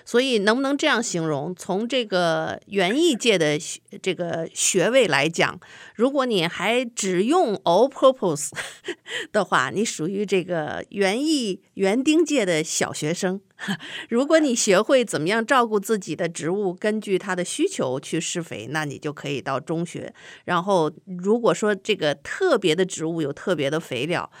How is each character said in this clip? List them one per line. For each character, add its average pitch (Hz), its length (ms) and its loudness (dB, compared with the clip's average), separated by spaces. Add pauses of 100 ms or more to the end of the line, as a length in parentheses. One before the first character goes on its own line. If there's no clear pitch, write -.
所 240 160 2
以 262 160 2
能 208 180 4
不 269 60 -2
能 277 160 0
这 311 80 0
样 240 160 2
形 170 260 -2
容， 151 280 -2
从 202 320 -4
这 247 180 0
个 165 640 0
园 196 280 0
艺 320 200 4
界 214 200 2
的 151 220 2
学-， - 240 -10 (220)
这 185 100 -2
个 165 400 -6
学 185 380 2
位 247 160 4
来 139 200 2
讲， 160 320 0 (360)
如 254 160 2
果 269 160 0
你 190 180 0
还 220 400 0
只 190 380 -2
用 269 320 2
all 208 340 4
purpose 233 640 0 (380)
<laughs> - 440 -10
的 208 100 2
话， 135 280 2
你 202 120 0
属 160 240 -4
于 196 200 -2
这 185 160 2
个 151 480 -4
园 196 280 0
艺 269 400 0 (140)
园 196 300 0
丁 311 200 4
界 285 220 2
的 160 180 2
小 - 300 -4
学 151 180 -4
生。 185 300 -2 (160)
<laughs> - 520 -8
如 247 180 2
果 320 100 6
你 294 160 4
学 202 280 4
会 254 240 4
怎 156 140 -4
么 156 100 -2
样 226 140 0
照 240 220 4
顾 214 140 0
自 214 180 -2
己 - 160 -6
的 175 140 -4
植 165 240 -4
物， 196 220 -2
根 214 260 -2
据 202 180 -2
它 185 160 -4
的 180 80 -4
需 285 240 -2
求 131 320 -2
去 160 220 -4
施 165 240 -6
肥， 113 260 -12
那 156 140 -2
你 139 160 -8
就 147 140 -6
可 147 160 -10
以 139 120 -4
到 135 200 -4
中 170 220 -4
学。 - 300 -10 (300)
然 175 180 -2
后 175 300 2 (320)
如 220 160 2
果 202 140 4
说 208 200 0
这 196 220 -2
个 147 200 0
特 349 420 0
别 160 180 2
的 185 100 2
植 170 200 -8
物 165 160 -2
有 143 100 -2
特 180 240 -2
别 139 140 -2
的 156 100 -2
肥 135 260 -6
料， 151 240 -4 (100)